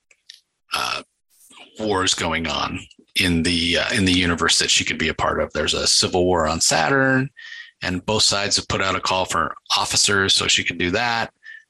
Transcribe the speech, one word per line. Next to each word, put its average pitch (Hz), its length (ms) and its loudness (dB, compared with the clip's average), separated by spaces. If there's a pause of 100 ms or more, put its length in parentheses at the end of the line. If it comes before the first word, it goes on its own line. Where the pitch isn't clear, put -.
(760)
uh, - 280 -6 (760)
wars 95 340 0
going 82 320 -2
on 71 340 -4 (360)
in 85 260 2
the, 85 340 0
uh, 104 160 0
in 98 140 2
the 90 60 4
universe 85 460 2
that 82 120 0
she - 140 2
could 82 120 -4
be 78 120 0
a 73 60 -2
part 78 240 -2
of. 76 140 -2
There's 76 220 -2
a 76 120 -2
civil 90 380 2
war 87 220 2
on 80 160 0
Saturn, 135 680 2 (540)
and 90 240 -6
both 107 160 2
sides 101 340 0
have 98 120 -4
put 101 120 -2
out 95 160 0
a 90 40 -4
call 92 260 0
for 82 280 -2 (220)
officers, 95 560 2
so - 140 2
she - 180 2
could 87 140 -6
do 87 140 0
that. 117 380 0 (400)